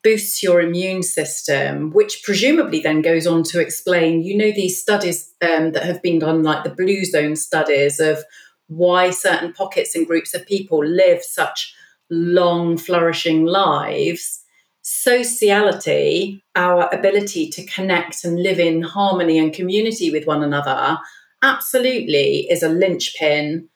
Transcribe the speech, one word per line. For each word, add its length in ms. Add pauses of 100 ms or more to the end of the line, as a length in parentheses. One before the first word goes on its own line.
boosts 400
your 180
immune 420
system, 880
which 320
presumably 560
then 220
goes 260
on 160
to 160
explain, 640
you 140
know, 160
these 280
studies, 600
um, 320
that 100
have 200
been 160
done, 240
like 200
the 60
blue 380
zone 280
studies 680
of 220 (440)
why 420
certain 440
pockets 420
and 120
groups 280
of 120
people 380
live 380
such 520 (360)
long, 680
flourishing 720
lives. 960 (400)
Sociality, 1600 (100)
our 400
ability 540
to 160
connect 600
and 180
live 180
in 220
harmony 560
and 160
community 560
with 160
one 160
another, 560 (440)
absolutely 960 (100)
is 120
a 60
linchpin 1080